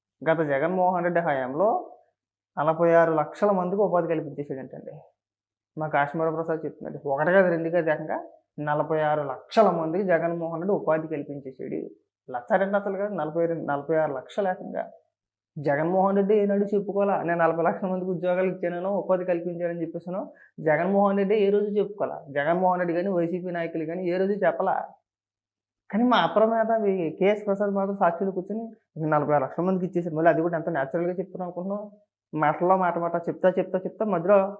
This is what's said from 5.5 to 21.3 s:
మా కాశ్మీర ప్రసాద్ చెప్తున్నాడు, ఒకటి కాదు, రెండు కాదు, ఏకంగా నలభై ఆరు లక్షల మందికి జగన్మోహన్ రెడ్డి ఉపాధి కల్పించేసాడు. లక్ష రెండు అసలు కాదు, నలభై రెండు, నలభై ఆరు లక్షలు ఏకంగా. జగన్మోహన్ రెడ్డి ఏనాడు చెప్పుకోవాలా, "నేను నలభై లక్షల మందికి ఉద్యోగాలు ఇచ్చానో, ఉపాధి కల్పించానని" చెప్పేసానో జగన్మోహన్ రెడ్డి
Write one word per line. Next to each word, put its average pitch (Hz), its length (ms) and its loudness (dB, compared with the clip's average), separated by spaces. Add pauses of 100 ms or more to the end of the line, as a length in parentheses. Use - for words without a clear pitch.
మా 156 80 -2
కాశ్మీర 156 420 0
ప్రసాద్ 160 340 -4
చెప్తున్నాడు, - 440 -10
ఒకటి 151 240 2
కాదు, 190 160 6
రెండు 165 200 0
కాదు, 165 220 2
ఏకంగా 156 380 -2 (320)
నలభై 151 400 0
ఆరు 151 220 2
లక్షల 143 480 2
మందికి 170 340 -2
జగన్మోహన్ 170 580 0
రెడ్డి 196 100 -2
ఉపాధి 160 360 0
కల్పించేసాడు. 143 800 -8 (440)
లక్ష 123 200 -6
రెండు 196 240 2
అసలు 196 200 -4
కాదు, 202 180 -4
నలభై 160 320 -2
రెండు, 165 180 -4
నలభై 143 320 -2
ఆరు 151 160 0
లక్షలు 185 360 -4
ఏకంగా. - 420 -6 (680)
జగన్మోహన్ 170 580 2
రెడ్డి 196 180 2
ఏనాడు 202 300 2
చెప్పుకోవాలా, 196 580 0
"నేను 170 160 -2
నలభై 165 260 2
లక్షల 190 220 0
మందికి 185 240 -4
ఉద్యోగాలు 180 420 0
ఇచ్చానో, 180 460 -4
ఉపాధి 185 260 0
కల్పించానని" 170 580 -4
చెప్పేసానో 175 500 -8 (280)
జగన్మోహన్ 196 580 2
రెడ్డి 202 180 2